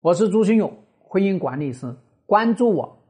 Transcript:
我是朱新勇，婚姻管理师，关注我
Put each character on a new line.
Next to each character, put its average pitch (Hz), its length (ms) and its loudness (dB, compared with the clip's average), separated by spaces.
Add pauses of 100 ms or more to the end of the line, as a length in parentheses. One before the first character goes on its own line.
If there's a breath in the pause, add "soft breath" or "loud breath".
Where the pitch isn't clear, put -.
我 170 120 2
是 196 140 0
朱 214 160 2
新 214 140 2
勇， 208 200 -2 (220)
婚 - 240 -4
姻 196 160 -2
管 131 180 -6
理 147 140 -6
师， 123 240 -12 (300)
关 220 280 2
注 240 160 0
我 - 400 -4